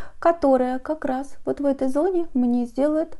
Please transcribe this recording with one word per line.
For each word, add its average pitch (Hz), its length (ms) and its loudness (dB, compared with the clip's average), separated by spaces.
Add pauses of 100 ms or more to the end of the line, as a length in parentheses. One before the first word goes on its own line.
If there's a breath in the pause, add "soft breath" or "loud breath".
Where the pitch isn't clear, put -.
(180 loud breath)
которая 262 600 2
как 311 260 -6
раз 262 400 -4
вот 269 160 -2
в 285 60 0
этой 269 220 0
зоне 330 460 2
мне 247 320 2
сделает 302 540 0